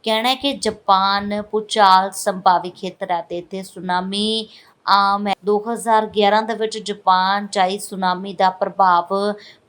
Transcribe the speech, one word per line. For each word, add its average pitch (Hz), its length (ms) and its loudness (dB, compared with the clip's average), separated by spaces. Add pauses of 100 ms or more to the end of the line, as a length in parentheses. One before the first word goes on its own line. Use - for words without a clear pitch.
ਕਹਿਣਾ 220 260 -2
ਹੈ 262 60 2
ਕਿ 277 180 -4
ਜਾਪਾਨ 202 880 0
ਭੂਚਾਲ 208 720 4
ਸੰਭਾਵੀ 185 580 0
ਖੇਤਰ 180 400 -8
ਹੈ 170 100 -2
ਤੇ 175 160 -10
ਇੱਥੇ 190 260 -10
ਸੁਨਾਮੀ 190 840 -4 (380)
ਆਮ 202 420 2
ਹੈ। 196 60 -2 (120)
ਦੋ 208 120 2 (100)
ਹਜ਼ਾਰ 220 400 0
ਗਿਆਰਾਂ 208 360 2
ਦੇ 226 100 -6
ਵਿੱਚ 220 260 -6
ਜਾਪਾਨ 196 680 0
'ਚ 202 100 -6
ਆਈ 190 220 0
ਸੁਨਾਮੀ 185 540 -6
ਦਾ 185 180 2
ਪ੍ਰਭਾਵ 185 560 2 (600)